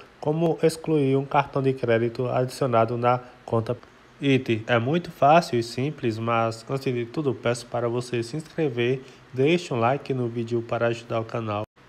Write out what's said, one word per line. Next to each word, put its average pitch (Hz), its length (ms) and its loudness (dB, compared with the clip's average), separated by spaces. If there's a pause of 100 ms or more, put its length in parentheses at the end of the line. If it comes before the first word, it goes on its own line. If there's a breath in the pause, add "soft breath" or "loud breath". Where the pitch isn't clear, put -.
(220 loud breath)
como 156 400 0
excluir 156 540 2
um 135 100 0
cartão 139 340 0
de 135 140 2
crédito 120 540 0
adicionado 123 720 0
na 123 200 2 (240 loud breath)
conta 117 320 -2 (460)
Iti. 127 460 2
É 123 100 4
muito 156 320 0
fácil 151 480 4
e 117 60 0
simples, 123 560 -4
mas 113 500 0
antes 135 240 -2
de 120 140 -4
tudo 139 260 -2
peço 120 320 -2
para 120 240 -2
você 120 320 -2
se 117 160 -6
inscrever, 131 640 -2 (320 loud breath)
deixe 147 400 2
um 120 60 0
like 135 340 0
no 123 140 -2
vídeo 117 340 -2
para 117 240 -2
ajudar 117 340 -2
o 110 60 -4
canal. 110 380 -4 (260)